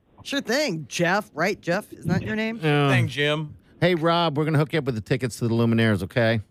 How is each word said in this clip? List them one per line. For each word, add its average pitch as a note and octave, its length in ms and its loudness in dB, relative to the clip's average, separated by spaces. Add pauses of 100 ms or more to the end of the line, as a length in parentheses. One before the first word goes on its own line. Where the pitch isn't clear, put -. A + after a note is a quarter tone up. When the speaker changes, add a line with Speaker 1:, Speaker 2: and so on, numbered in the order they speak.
(240)
Speaker 1:
Sure C#4 160 -4
thing, G#3+ 480 -2
Jeff. F3+ 460 0
Right, F3+ 260 -2
Jeff? F3+ 320 -4
Isn't - 160 -8
that - 140 2
your G#3+ 140 -4
name? A3 260 -4
Speaker 2:
Yeah. D3 260 2
Speaker 3:
Thanks, B2 240 2
Jim. D3 440 -2 (240)
Speaker 2:
Hey, F3+ 160 4
Rob, E3 420 2
we're D#3 60 0
gonna D#3 140 2
hook D3+ 140 0
you E3 60 0
up C3+ 60 -2
with B2+ 120 -2
the A2 40 -4
tickets B2+ 380 -4
to A#2+ 100 -2
the A2+ 60 2
Luminaires, A2+ 500 4
okay? A2+ 360 0 (100)